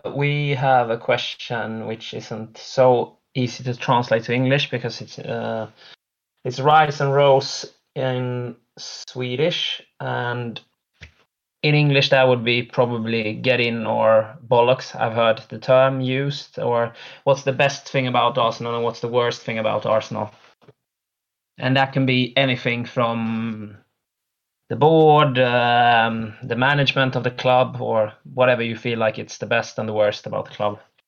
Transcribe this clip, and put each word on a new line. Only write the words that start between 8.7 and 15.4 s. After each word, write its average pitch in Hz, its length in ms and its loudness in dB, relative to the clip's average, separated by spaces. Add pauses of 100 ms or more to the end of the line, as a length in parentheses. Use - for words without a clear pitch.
Swedish, - 1000 -6 (200)
and 120 600 -6 (1000)
in 147 140 2
English 143 340 2
that 131 180 6
would 120 160 2
be 120 200 0
probably 113 680 -2
get 120 260 0
in 117 260 -2
or 110 500 2 (120)
bollocks. 123 520 2
I've 113 140 -2
heard 113 360 0